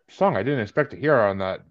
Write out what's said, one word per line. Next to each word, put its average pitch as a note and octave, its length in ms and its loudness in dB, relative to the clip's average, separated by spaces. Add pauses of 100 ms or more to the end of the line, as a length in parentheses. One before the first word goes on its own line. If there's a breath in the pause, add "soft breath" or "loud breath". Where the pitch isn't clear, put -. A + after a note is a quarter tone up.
song F3+ 280 0
I F#2+ 60 -2
didn't C3+ 180 -2
expect D3 300 -2
to G#2 60 -16
hear C#3+ 180 2
on G2+ 240 2
that F#2+ 320 -6